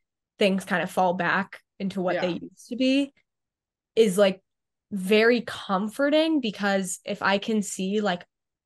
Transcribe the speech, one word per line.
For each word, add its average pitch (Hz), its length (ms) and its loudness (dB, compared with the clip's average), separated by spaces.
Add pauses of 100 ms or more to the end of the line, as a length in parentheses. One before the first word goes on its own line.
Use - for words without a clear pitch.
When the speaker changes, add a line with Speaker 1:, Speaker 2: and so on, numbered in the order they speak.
(380)
Speaker 1:
things 190 280 0
kind 180 180 -2
of 185 80 -8
fall 185 240 0
back 175 440 -2 (200)
into 196 220 -4
what 175 180 -2
they 180 100 -2
Speaker 2:
Yeah. 165 120 -4
Speaker 1:
used - 260 -18
to 240 80 -10
be, 262 380 2 (840)
is, 208 220 4
like, 190 260 4 (480)
very 214 500 4
comforting, 285 1000 0
because 196 640 -2
if 196 200 -8
I 196 160 2
can 214 240 -2
see, 196 380 -4
like, 180 240 -2 (400)